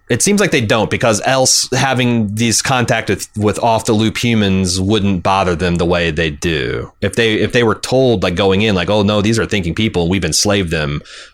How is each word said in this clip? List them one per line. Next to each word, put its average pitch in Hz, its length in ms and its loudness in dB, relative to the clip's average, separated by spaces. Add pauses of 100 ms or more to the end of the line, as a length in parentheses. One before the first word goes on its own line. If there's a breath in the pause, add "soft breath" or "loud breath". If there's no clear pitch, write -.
It 123 140 -2
seems 202 180 2
like 190 80 2
they 143 160 2
don't, 104 240 2
because 107 360 0
else 131 480 0
having 123 600 0
these 110 300 0
contact 120 440 0
with, - 300 -4
with 104 220 0
off 113 260 0
the 117 80 2
loop 107 280 0
humans 95 600 0
wouldn't 98 400 0
bother 95 340 2
them 87 200 0
the 85 100 0
way 85 240 0
they 82 220 -2
do. 71 600 -4 (100)
If - 140 -2
they, 113 200 2
if 101 160 -2
they 123 100 2
were 107 140 2
told, 123 480 0
like, 92 100 0
going 95 300 2
in, 110 100 2
like, 87 160 0
"Oh 104 140 2
no, 104 180 2
these 110 160 0
are 95 80 0
thinking 85 300 -4
people 107 260 0
and 85 100 0
we've 92 140 0
enslaved 95 460 0
them, 73 320 -4 (300 loud breath)